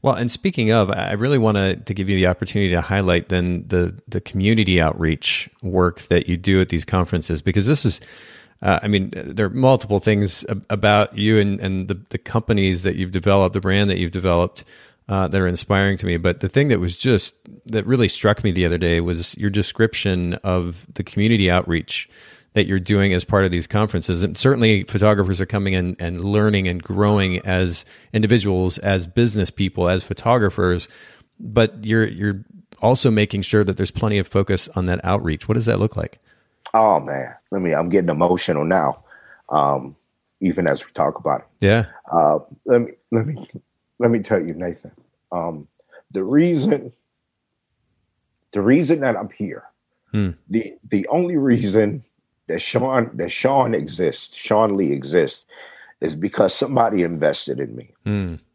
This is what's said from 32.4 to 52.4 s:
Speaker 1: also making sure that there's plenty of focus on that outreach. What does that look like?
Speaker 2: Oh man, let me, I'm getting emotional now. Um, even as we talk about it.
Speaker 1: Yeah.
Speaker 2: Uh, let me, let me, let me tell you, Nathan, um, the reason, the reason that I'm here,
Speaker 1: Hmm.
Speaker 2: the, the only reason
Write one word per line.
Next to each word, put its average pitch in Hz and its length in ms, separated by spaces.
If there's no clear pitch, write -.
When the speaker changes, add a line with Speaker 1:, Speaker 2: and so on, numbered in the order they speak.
Speaker 1:
also 123 300
making 104 320
sure 107 220
that 95 120
there's 98 140
plenty 107 280
of 92 100
focus 98 480
on 92 100
that 87 180
outreach. 82 440
What 110 60
does 113 120
that 107 140
look 107 160
like? - 240
Speaker 2:
Oh 110 280
man, 67 340
let 98 100
me, 85 140
I'm 80 140
getting 90 200
emotional 82 560
now. 80 380
Um, 71 480
even 87 300
as 69 180
we - 60
talk 69 260
about 69 220
it. - 60
Speaker 1:
Yeah. 104 260
Speaker 2:
Uh, 78 280
let 120 160
me, - 100
let 113 160
me, 131 240
let 117 140
me 113 80
tell 98 200
you, 80 140
Nathan, 87 380
um, 82 340
the 95 100
reason, 151 720
the 101 100
reason 143 380
that 123 160
I'm 98 140
here, - 340
Speaker 1:
Hmm. 101 180
Speaker 2:
the, 110 260
the 98 200
only 175 280
reason 113 680